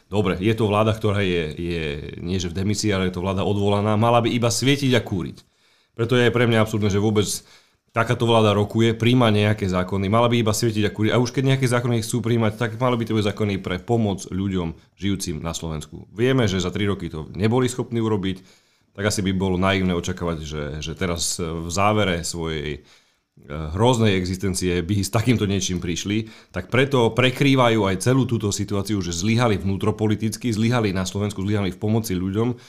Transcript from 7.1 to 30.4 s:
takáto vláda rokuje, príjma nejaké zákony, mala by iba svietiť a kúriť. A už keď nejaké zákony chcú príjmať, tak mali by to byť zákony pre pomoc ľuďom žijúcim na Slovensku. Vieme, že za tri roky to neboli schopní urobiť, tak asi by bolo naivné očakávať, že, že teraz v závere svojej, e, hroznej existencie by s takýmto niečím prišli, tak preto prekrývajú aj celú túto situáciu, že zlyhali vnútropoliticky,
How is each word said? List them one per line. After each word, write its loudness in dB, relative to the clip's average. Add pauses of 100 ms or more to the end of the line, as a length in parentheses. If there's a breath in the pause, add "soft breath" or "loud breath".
takáto 0
vláda 6
rokuje, 2
príjma 4
nejaké 2
zákony, 0
mala 4
by 2
iba 2
svietiť 0
a -2
kúriť. 0
A 2
už 0
keď 2
nejaké 0
zákony 0
chcú -2
príjmať, 0
tak -4
mali 0
by -2
to 2
byť 2
zákony -2
pre -4
pomoc -2
ľuďom -2 (160 soft breath)
žijúcim -4
na -6
Slovensku. -10
Vieme, 2
že 0
za -2
tri -4
roky -4
to -10
neboli 0
schopní -4
urobiť, -2 (480 soft breath)
tak -2
asi -2
by 2
bolo 0
naivné 2
očakávať, -4
že, -8 (220)
že -8
teraz -4
v -6
závere 2
svojej, -6
e, -14 (680 soft breath)
hroznej 2
existencie -2
by 0
s -2
takýmto 2
niečím -2
prišli, -4 (220 loud breath)
tak -8
preto 2
prekrývajú 4
aj -2
celú 2
túto -2
situáciu, -2
že -4
zlyhali 2
vnútropoliticky, -2